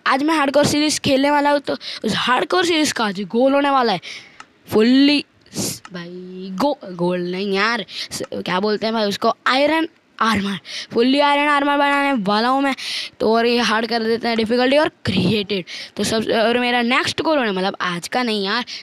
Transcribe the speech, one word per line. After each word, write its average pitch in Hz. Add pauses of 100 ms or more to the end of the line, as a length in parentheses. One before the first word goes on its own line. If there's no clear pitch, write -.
आज 262
मैं 311
hardcore 285
series 294
खेलने 277
वाला 285
हूँ, 285
तो 277 (280)
उस 196
hardcore 349
series 320
का 233
आज 196 (100)
goal 262
होने 285
वाला 247
है 175 (680)
Fully, 262 (760)
भाई, 180
गो-, 208
गोल्ड 175
नहीं 190
यार, 208 (260)
स-, - (120)
क्या 185
बोलते 208
हैं 220
भाई 214
उसको, 202 (120)
Iron 302 (300)
आर्मर, 202 (360)
फुल्ली 254
आयरन 285
आर्मर 285
बनाने 285 (140)
वाला 214
हूँ 269
मैं। 277 (460)
तो 214
और 226
ये 240
hard 220
कर 226
देते 226
हैं 233
difficulty 247
और 320 (160)
created। 190 (300)
तो 208
सब, 220 (100)
और 233
मेरा 247
next 262
goal 311
होने, 233
मतलब, 190
आज 175
का 254
नहीं 214
यार, 226 (180)